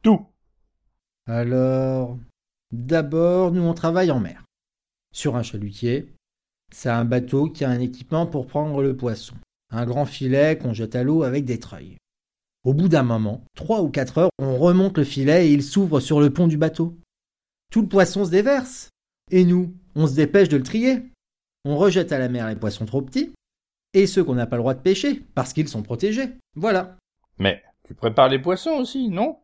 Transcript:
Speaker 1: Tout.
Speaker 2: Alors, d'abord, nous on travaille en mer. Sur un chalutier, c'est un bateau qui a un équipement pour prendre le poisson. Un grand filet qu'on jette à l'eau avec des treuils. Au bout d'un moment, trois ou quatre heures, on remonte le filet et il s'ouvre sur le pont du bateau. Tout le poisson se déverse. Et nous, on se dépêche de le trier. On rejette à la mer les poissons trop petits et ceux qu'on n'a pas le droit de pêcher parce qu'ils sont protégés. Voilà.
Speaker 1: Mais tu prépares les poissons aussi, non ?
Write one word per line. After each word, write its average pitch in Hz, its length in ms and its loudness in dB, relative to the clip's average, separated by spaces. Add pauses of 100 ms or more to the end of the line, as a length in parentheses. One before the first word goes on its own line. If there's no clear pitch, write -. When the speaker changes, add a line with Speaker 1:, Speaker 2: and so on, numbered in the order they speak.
Speaker 1:
Tout. 220 240 4 (1000)
Speaker 2:
Alors, 127 880 -2 (540)
d'abord, 160 800 0
nous 180 100 0
on 165 120 0
travaille 170 380 0
en 127 80 0
mer. 85 240 -8 (680)
Sur 127 240 -4
un 117 80 -2
chalutier, 113 720 -6 (600)
c'est - 160 -8
un 117 160 0
bateau 127 440 0
qui 151 140 -8
a 131 60 -2
un 123 100 0
équipement 156 460 -4
pour 147 220 -6
prendre 147 340 -4
le 131 160 0
poisson. - 380 -8 (340)
Un 117 160 -4
grand 131 200 -2
filet 143 520 2
qu'on 120 160 -4
jette 110 220 -6
à 123 80 0
l'eau 156 200 2
avec 135 220 -2
des 120 140 -4
treuils. - 380 -18 (680)
Au 131 100 2
bout 170 160 2
d'un 147 140 4
moment, 110 400 -2 (120)
trois 220 260 -2
ou 151 80 0
quatre 131 280 -4
heures, 175 220 4
on 135 180 -2
remonte 185 400 4
le 147 60 2
filet 147 440 2
et 147 60 6
il 143 100 2
s'ouvre 160 360 2
sur 147 200 0
le 143 140 6
pont 170 140 2
du 156 100 2
bateau. 165 400 -2 (720)
Tout 226 100 2
le 196 60 0
poisson 196 380 2
se 165 60 -4
déverse. 254 580 0 (420)
Et 185 140 6
nous, 180 280 2 (220)
on 151 120 4
se 131 80 -2
dépêche 156 340 4
de 143 80 2
le 127 60 2
trier. 247 400 0 (600)
On 143 140 -2
rejette 180 340 2
à 139 80 0
la 127 100 -2
mer 120 200 -4
les 110 60 -4
poissons 110 300 -6
trop 131 160 -4
petits 254 320 -6 (600)
et 196 140 6
ceux 190 160 0
qu'on 135 120 -2
n'a 120 100 0
pas 120 120 -4
le 120 40 -2
droit 131 120 0
de 131 80 -8
pêcher 196 420 0 (100)
parce - 200 -4
qu'ils 156 160 -2
sont 107 120 -8
protégés. 214 520 -4 (220)
Voilà. 185 420 -2 (420)
Speaker 1:
Mais 95 240 0 (240)
tu - 80 -16
prépares 123 340 2
les 135 100 0
poissons 185 320 -4
aussi, 262 380 -4
non ? 233 340 -2